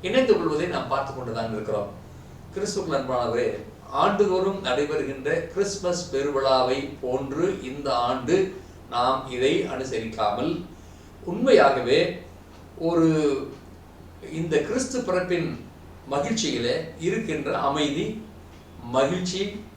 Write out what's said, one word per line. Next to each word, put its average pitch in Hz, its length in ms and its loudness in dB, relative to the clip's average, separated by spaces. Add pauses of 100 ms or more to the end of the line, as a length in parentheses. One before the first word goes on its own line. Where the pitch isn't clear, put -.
இணைந்து 233 340 4
கொள்வதை 160 300 0
நாம் - 220 -4
பார்த்து 135 260 -2
கொண்டுதான் 117 380 -4
இருக்கிறோம். 104 360 -4 (640)
கிறிஸ்துவுக்குள் 190 400 -2
அன்பானவரே, 120 680 0 (300)
ஆண்டுதோறும் 190 760 2
நடைபெறுகின்ற 143 880 0
கிறிஸ்துமஸ் 180 640 -2
பெருவிழாவை 135 720 2 (120)
போன்று 139 600 -2
இந்த 135 320 -4
ஆண்டு 127 600 2 (360)
நாம் 123 400 0
இதை 131 320 2
அனுசரிக்காமல், 113 1040 -2 (600)
உண்மையாகவே 175 960 6 (560)
ஒரு, 165 300 4 (1200)
இந்த 160 260 0
கிறிஸ்து 254 420 -2
பிறப்பின் 180 680 -2 (420)
மகிழ்ச்சியிலே 139 680 0 (200)
இருக்கின்ற 165 580 -2
அமைதி, 143 640 0 (600)
மகிழ்ச்சி, 180 760 0 (160)